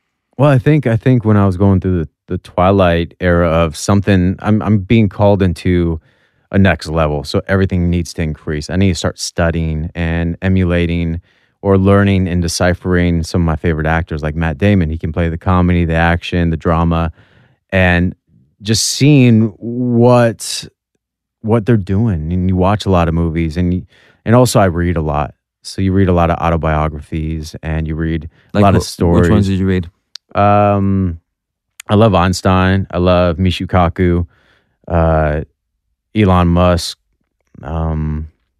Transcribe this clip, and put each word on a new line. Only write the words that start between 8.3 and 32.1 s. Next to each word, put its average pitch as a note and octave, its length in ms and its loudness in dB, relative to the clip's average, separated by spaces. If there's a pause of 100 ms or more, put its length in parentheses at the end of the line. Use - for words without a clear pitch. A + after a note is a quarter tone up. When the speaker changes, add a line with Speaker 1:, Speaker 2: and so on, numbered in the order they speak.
Speaker 1:
I D#2+ 80 -6
need G2 140 2
to E2+ 60 0
start - 220 -6
studying E2 760 -4
and E2+ 480 -4
emulating E2+ 800 -2 (400)
or G2 160 2
learning G2 500 2
and F2 140 0
deciphering F2 800 0
some F2+ 180 -4
of E2 60 0
my D#2+ 100 0
favorite D#2 300 -4
actors E2 360 -4
like D2+ 140 -4
Matt E2 220 -4
Damon. G2 320 2
He D#2+ 80 -6
can - 120 -8
play E2+ 200 -2
the E2 80 -6
comedy, F2+ 460 2
the E2 100 -2
action, E2+ 560 0
the D#2+ 60 -2
drama, E2 540 0 (600)
and F2+ 440 2 (480)
just G#2+ 220 -2
seeing B2+ 640 4 (120)
what, A#2+ 1120 0 (720)
what A2 260 -2
they're A#2 100 4
doing. F#2+ 560 -2
And F2+ 160 -2
you F#2+ 80 0
watch F#2+ 300 0
a G2 40 0
lot E2+ 180 2
of D#2+ 60 -2
movies, E2 420 -2
and, F2+ 280 -2 (400)
and A2 120 2
also B2 240 4
I G2 60 4
read F2 300 -2
a E2 40 -2
lot. D2 340 -4 (280)
So - 200 -10
you F#2+ 100 0
read F#2+ 160 2
a F#2 40 2
lot E2+ 180 2
of D#2+ 80 -2
autobiographies, D#2 1300 -4
and D#2+ 240 -4
you D#2 80 -6
read D#2+ 320 -4 (240)
Speaker 2:
Like G#2 80 0
Speaker 1:
a G2+ 40 4
lot G2 120 4
of F2 60 0
Speaker 2:
wh-, - 40 -10
Speaker 1:
stories. E2+ 360 0
Speaker 2:
which F2 80 2
ones G#2 180 2
did G2 100 -2
you F#2+ 80 -2
read? F2+ 240 -2 (460)
Speaker 1:
Um, G2 840 2 (680)
I A2 80 0
love G#2 180 4